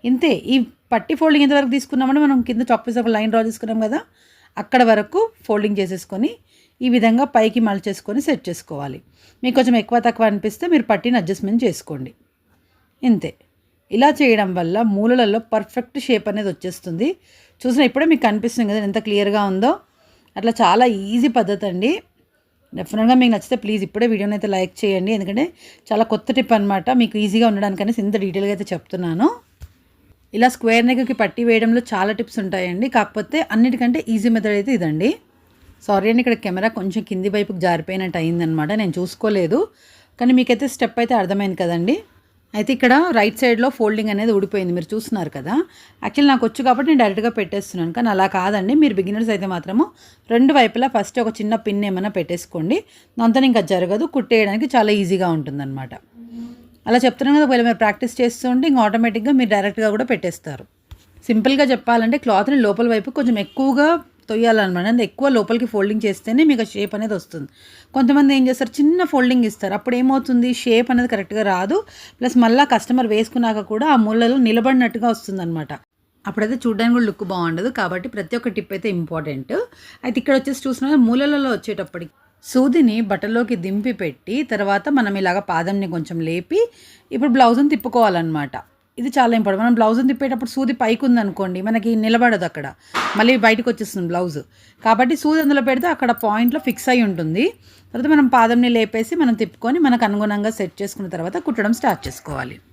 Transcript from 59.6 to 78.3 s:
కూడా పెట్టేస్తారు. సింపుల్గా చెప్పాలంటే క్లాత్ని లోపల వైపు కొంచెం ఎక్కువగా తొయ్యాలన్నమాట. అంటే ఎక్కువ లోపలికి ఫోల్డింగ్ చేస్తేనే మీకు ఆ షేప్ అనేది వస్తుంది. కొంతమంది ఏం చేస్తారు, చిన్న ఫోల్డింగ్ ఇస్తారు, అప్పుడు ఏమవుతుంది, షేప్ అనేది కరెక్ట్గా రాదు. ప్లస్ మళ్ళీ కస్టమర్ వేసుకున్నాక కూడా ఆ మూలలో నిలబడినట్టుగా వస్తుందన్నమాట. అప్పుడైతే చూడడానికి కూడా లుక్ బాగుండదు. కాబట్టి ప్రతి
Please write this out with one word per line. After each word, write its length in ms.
కూడా 160
పెట్టేస్తారు. 520
సింపుల్గా 460
చెప్పాలంటే 520
క్లాత్ని 340
లోపల 260
వైపు 240
కొంచెం 180
ఎక్కువగా 440
తొయ్యాలన్నమాట. 640
అంటే 160
ఎక్కువ 280
లోపలికి 360
ఫోల్డింగ్ 320
చేస్తేనే 440
మీకు 160
ఆ 80
షేప్ 240
అనేది 200
వస్తుంది. 320
కొంతమంది 400
ఏం 120
చేస్తారు, 300
చిన్న 340
ఫోల్డింగ్ 360
ఇస్తారు, 300
అప్పుడు 220
ఏమవుతుంది, 480
షేప్ 320
అనేది 220
కరెక్ట్గా 340
రాదు. 280
ప్లస్ 260
మళ్ళీ 300
కస్టమర్ 400
వేసుకున్నాక 580
కూడా 220
ఆ 100
మూలలో 320
నిలబడినట్టుగా 680
వస్తుందన్నమాట. 580
అప్పుడైతే 400
చూడడానికి 340
కూడా 120
లుక్ 240
బాగుండదు. 460
కాబట్టి 360
ప్రతి 240